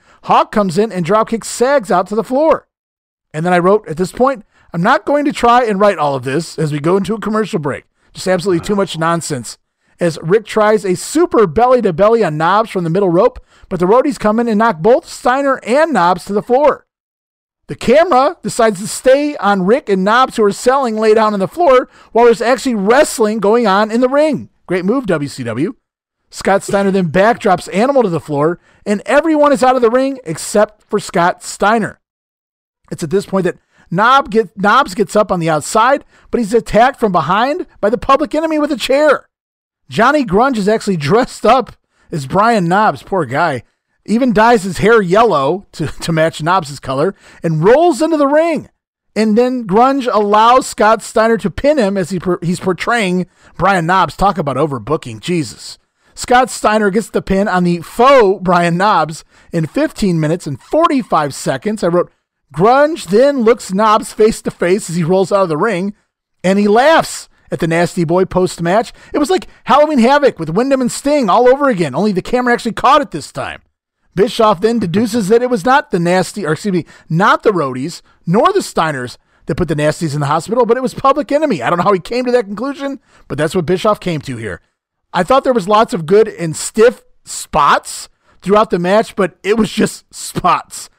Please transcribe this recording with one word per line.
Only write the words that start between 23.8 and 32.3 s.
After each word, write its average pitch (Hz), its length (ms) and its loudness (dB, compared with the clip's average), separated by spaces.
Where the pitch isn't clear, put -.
in 233 80 0
the 254 80 2
ring. 277 400 0
Great 175 180 -4
move, 247 220 0
W 151 220 -2
C 127 160 -12
W. 120 320 -4
Scott - 340 -2
Steiner 196 260 -2
then 185 220 -2
backdrops 190 600 0
Animal 254 300 0
to 214 60 0
the 165 100 -2
floor, 151 400 -2
and 202 220 -4
everyone 294 460 2
is 233 100 0
out 254 140 4
of 254 60 -2
the 226 80 4
ring 262 340 0
except - 580 -2
for - 160 -4
Scott - 460 -2
Steiner. 202 560 -2